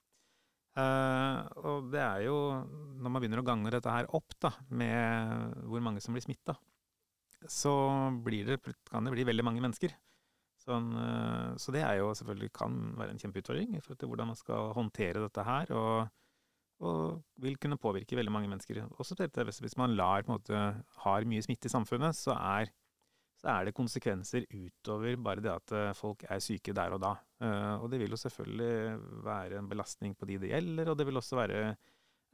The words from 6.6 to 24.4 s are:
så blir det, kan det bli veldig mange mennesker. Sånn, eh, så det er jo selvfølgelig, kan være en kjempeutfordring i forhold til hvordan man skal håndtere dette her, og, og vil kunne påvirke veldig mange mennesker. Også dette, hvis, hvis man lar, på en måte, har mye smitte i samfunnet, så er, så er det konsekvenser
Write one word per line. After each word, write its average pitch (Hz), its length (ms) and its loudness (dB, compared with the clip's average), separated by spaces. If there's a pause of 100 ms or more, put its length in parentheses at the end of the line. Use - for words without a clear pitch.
så - 260 2 (500)
blir 107 220 0
det, 131 140 2 (300)
kan 110 140 0
det 131 100 0
bli 123 140 0
veldig 117 180 4
mange 117 180 2
mennesker. 131 300 0 (720)
Sånn, 117 220 0 (100)
eh, 117 520 0 (100)
så - 100 -4
det 151 140 2
er 101 160 4
jo 104 160 2
selvfølgelig, 104 380 -6
kan 110 180 -2 (260)
være 107 140 -6
en 110 80 -10
kjempeutfordring 131 560 -4
i 143 60 -4
forhold - 180 -14
til 127 100 -4
hvordan 117 220 -2
man - 60 -10
skal 110 360 -2
håndtere 107 480 0
dette 104 240 -2
her, 135 300 0
og, 113 320 2 (720)
og 165 380 -2 (220)
vil 135 180 -2
kunne 143 200 0
påvirke 104 380 0
veldig 107 140 0
mange 104 180 0
mennesker. 107 320 -6 (160)
Også 147 180 -8
dette, 139 300 0
hvis, - 160 -8
hvis 117 160 -6
man 123 180 4
lar, 98 280 4
på 123 80 0
en 110 80 0
måte, 104 240 0 (400)
har 104 240 4
mye 110 160 2
smitte - 240 -2
i - 40 0
samfunnet, 127 460 2
så 135 160 2
er, 98 380 2 (640)
så 139 160 0
er 95 160 2
det 104 80 -6
konsekvenser 117 720 0